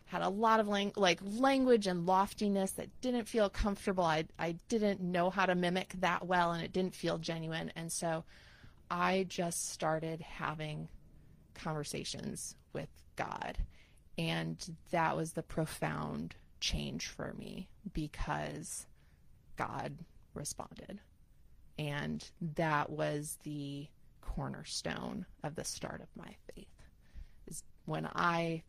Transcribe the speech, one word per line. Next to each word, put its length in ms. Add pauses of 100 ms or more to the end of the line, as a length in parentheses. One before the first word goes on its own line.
had 160
a 80
lot 300
of 80
lang-, 280
like, 280
language 640
and 180
loftiness 680
that 160 (120)
didn't 260
feel 220
comfortable. 540
I, 220 (120)
I 200 (120)
didn't 320
know 300
how 160
to 80
mimic 460
that 260
well, 240
and 120
it 100
didn't 200
feel 240
genuine. 580
And 160
so 320 (680)
I 380
just 420
started 500
having 680 (680)
conversations 1000 (180)
with 160 (260)
God. 420 (600)
And 460 (280)
that 260
was 160
the 80
profound 960 (240)
change 480
for 260
me, 340 (260)
because 920 (720)
God 400 (360)
responded. 680 (800)
And 440 (320)
that 360
was 520
the 440 (340)
cornerstone 1040 (180)
of 120
the 80
start 380
of 140
my 200 (200)
faith, 120 (800)
is 160 (220)
when 280
I 560